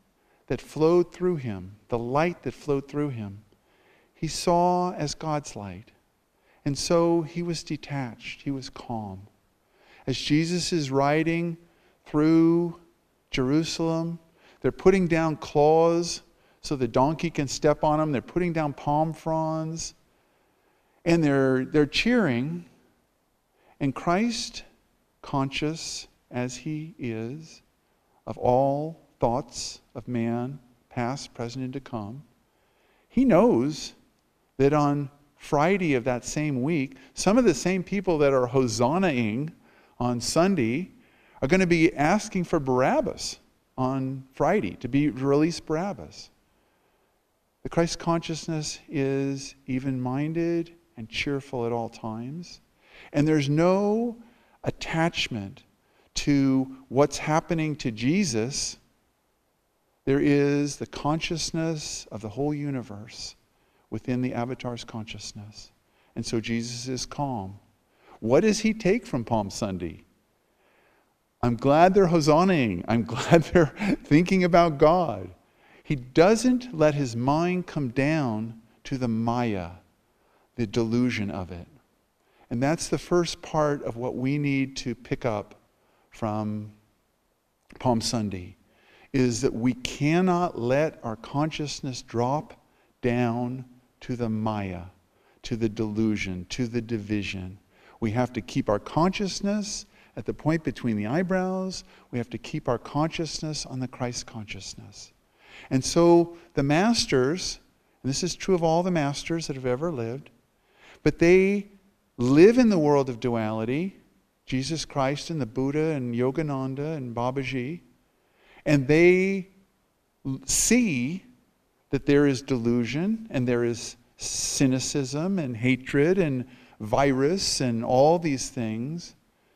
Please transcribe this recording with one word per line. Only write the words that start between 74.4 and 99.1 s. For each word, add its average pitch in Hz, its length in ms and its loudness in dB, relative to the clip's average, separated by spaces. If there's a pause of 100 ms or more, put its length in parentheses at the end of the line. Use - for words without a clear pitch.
about 170 340 4
God." 147 520 4 (540)
He 156 120 -4
doesn't 226 800 4
let 151 220 4
his 131 200 -2
mind 165 520 0
come 139 220 -4
down 120 720 -2 (240)
to 139 120 -6
the 127 100 -2
Maya, 113 640 -2 (840)
the 120 100 -2
delusion 113 640 0
of 87 220 -8
it. 87 160 -14 (800)
And 123 140 -4
that's 151 240 -2
the 165 100 -2
first 175 440 0
part 151 420 -2
of 120 120 -6
what 120 200 -6
we 135 220 -2
need 139 400 0
to 117 180 -6
pick - 300 -6
up 107 300 -4 (540)
from 107 640 -4 (1080)
Palm 120 220 2
Sunday, 98 540 -6 (580)
is 123 280 2
that 135 120 0
we 120 200 0
cannot 175 840 0
let 135 460 0
our 110 140 -6
consciousness 143 840 -6
drop 127 520 -4 (480)
down 123 640 0 (340)
to - 160 -8
the 117 140 -4
Maya, 107 540 -4 (600)
to - 120 -6
the 113 140 0
delusion, 104 800 -2
to 127 180 -4
the 117 140 -6
division. 101 800 -6 (400)
We 113 120 -2
have 123 220 0
to 113 80 -6
keep - 280 -4
our 104 100 2
consciousness 202 1080 -2 (300)